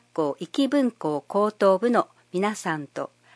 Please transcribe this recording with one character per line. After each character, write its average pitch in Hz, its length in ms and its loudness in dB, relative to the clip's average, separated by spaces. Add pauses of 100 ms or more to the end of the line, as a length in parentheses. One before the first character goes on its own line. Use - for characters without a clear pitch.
(140)
校 147 260 -2
壱 175 80 -10
岐 269 200 0
分 262 240 2
校 147 360 -4
高 208 240 0
等 190 280 4
部 233 100 0
の 220 180 2 (240)
皆 208 240 -2
さ 165 220 -4
ん 147 80 -8
と - 240 -10 (260)